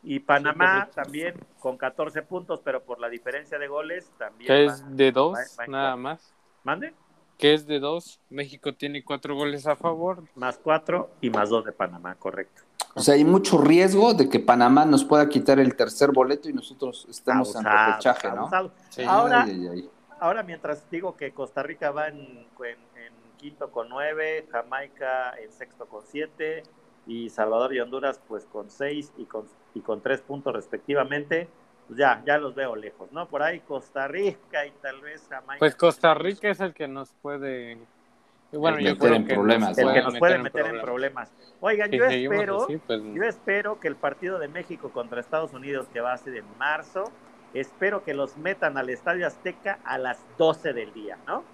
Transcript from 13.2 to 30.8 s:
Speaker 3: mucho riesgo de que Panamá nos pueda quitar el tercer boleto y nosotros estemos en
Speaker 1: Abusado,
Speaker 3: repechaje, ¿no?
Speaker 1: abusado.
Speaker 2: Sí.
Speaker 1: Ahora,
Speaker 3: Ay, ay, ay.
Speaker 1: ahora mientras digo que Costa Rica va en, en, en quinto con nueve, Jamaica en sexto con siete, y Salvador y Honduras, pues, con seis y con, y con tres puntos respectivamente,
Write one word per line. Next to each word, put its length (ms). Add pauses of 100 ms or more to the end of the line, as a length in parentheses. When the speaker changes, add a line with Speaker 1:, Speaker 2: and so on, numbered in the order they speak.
Speaker 3:
mucho 320
riesgo 560
de 160
que 100
Panamá 460
nos 180
pueda 260
quitar 300
el 160
tercer 360
boleto 380
y 40
nosotros 560
estemos 460
en 100
Speaker 1:
Abusado, 260
Speaker 3:
repechaje, 380
¿no? 120
Speaker 1:
abusado. 300 (180)
Speaker 2:
Sí. 180
Speaker 1:
Ahora, 360
Speaker 3:
Ay, 80
ay, 200
ay. 180 (300)
Speaker 1:
ahora 240
mientras 480
digo 260
que 140
Costa 320
Rica 280
va 180
en, 80
en, 840
en 120 (240)
quinto 340
con 180
nueve, 600
Jamaica 920
en 100
sexto 360
con 180
siete, 580 (440)
y 220
Salvador 440
y 80
Honduras, 480
pues, 160
con 240
seis 480
y 80
con, 200 (280)
y 80
con 200
tres 200
puntos 320
respectivamente, 960 (380)